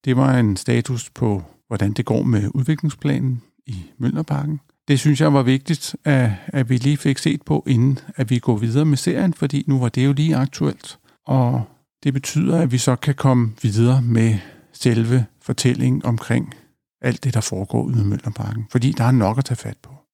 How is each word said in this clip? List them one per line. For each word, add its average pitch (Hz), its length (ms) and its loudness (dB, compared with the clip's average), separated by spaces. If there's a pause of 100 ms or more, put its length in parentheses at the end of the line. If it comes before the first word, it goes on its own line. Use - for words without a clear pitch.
Det 127 120 2
var 131 200 4
en 107 200 2
status 120 520 -4
på, 104 340 -2 (240)
hvordan 104 260 -2
det 113 120 -4
går - 180 0
med 104 300 0
udviklingsplanen 131 880 -2 (240)
i 92 200 -12 (120)
Mjølnerparken. 143 600 -4 (280)
Det 139 120 2
synes 147 220 2
jeg 151 120 4
var 139 100 4
vigtigt, 135 600 -2
at, 131 280 2 (160)
at 127 220 -2
vi 131 80 2
lige 143 200 0
fik 139 200 -2
set 147 240 -2
på, - 260 -2
inden 131 320 2 (160)
at 107 140 -4
vi 120 100 2
går 117 180 0
videre 117 280 0
med 147 120 2
serien, - 360 0
fordi 143 340 -2
nu 135 120 2
var 123 100 0
det 127 160 0
jo 139 80 4
lige 151 220 2
aktuelt. - 640 -4 (280)
Og 127 360 2 (400)
det 143 100 0
betyder, 143 480 0
at 127 100 0
vi 127 60 0
så 123 180 2
kan - 200 -2
komme 123 360 2 (100)
videre 117 400 4
med 113 360 2 (360)
selve 117 520 2 (160)
fortællingen 127 640 0
omkring 117 480 -2 (480)
alt 127 220 -4
det, 127 100 -2
der 110 80 0
foregår 110 420 -4
ude 117 180 0
i - 20 0
Mjølnerparken, 107 680 -6
fordi 123 200 2
der - 120 -2
er 120 80 4
nok 110 260 2
at 135 80 -2
tage 123 100 -4
fat - 260 -12
på. - 120 -20 (200)